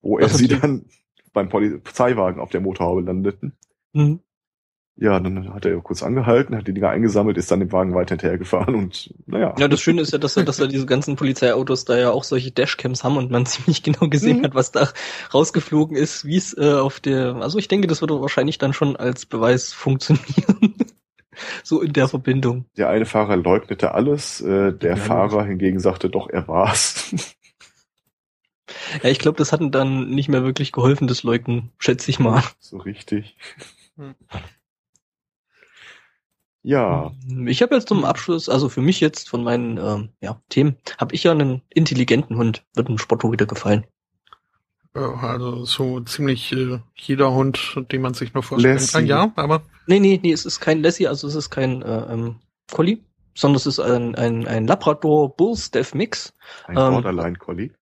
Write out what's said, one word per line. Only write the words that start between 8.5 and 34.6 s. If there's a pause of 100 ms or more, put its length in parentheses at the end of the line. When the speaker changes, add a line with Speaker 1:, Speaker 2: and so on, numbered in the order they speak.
Speaker 1:
und, (100)
naja.
Speaker 2:
Ja,
das
Schöne
ist
ja,
dass
er,
dass
er
diese
ganzen
Polizeiautos
da
ja
auch
solche
Dashcams
haben
und
man
<laughs>
ziemlich
genau
gesehen
Speaker 1:
Mhm.
Speaker 2:
hat,
was
da (420)
rausgeflogen
ist,
wie
es,
äh,
auf
der,
also
ich
denke,
das
würde
wahrscheinlich
dann
schon
als
Beweis
funktionieren.
<laughs> (800)
So
in
der
Verbindung. (100)
Speaker 1:
Der
eine
Fahrer
leugnete
alles,
äh,
der
Speaker 2:
Ja.
Speaker 1:
Fahrer
hingegen
sagte,
doch,
er
war's.
<laughs> (1700)
Speaker 2:
Ja,
ich
glaub,
das
hat
ihm
dann
nicht
mehr
wirklich
geholfen,
das
Leugnen,
schätze
ich
mal. (160)
Speaker 1:
So
richtig. (580)
Speaker 3:
Hm. (2500)